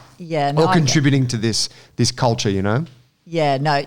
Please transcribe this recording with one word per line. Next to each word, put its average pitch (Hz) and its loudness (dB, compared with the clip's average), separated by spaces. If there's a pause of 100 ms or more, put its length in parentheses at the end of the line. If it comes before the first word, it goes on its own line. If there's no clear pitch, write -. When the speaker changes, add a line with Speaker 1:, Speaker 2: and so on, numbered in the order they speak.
(180)
Speaker 1:
Yeah, 151 -2
no, 156 2
Speaker 2:
Or 175 2
Speaker 1:
I 185 2
get 175 4
Speaker 2:
contributing 135 2
to 120 -4
this, 107 -2 (260)
this 120 0
culture, 117 0
you 98 0
know? 113 0 (420)
Speaker 1:
Yeah, 156 0
no, 143 0